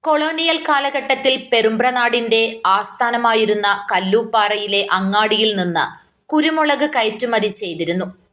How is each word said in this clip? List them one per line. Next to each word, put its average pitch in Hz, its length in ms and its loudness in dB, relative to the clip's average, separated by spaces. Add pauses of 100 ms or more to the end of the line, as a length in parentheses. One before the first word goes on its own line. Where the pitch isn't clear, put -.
കൊളോണിയൽ 320 540 0
കാലഘട്ടത്തിൽ 277 760 0 (100)
പെരുമ്പ്രനാടിന്റെ 233 960 2 (260)
ആസ്ഥാനമായിരുന്ന 214 1000 0 (160)
കല്ലൂപ്പാറയിലെ 208 960 0 (100)
അങ്ങാടിയിൽ 208 640 2
നിന്ന് 170 280 0 (460)
കുരുമുളക് 302 580 2
കയറ്റുമതി 220 640 0
ചെയ്തിരുന്നു. 170 540 -4 (260)